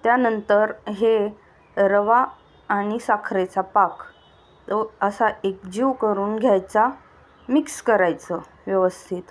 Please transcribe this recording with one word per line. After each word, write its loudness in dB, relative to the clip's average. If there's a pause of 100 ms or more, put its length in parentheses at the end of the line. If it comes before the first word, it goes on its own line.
त्यानंतर 2 (160)
हे 0 (480)
रवा 4 (440)
आणि -2
साखरेचा -2
पाक 0 (720)
तो -4
असा 0 (160)
एकजीव -4
करून -2
घ्यायचा, 0 (600)
मिक्स -2
करायचं 0 (300)
व्यवस्थित. -2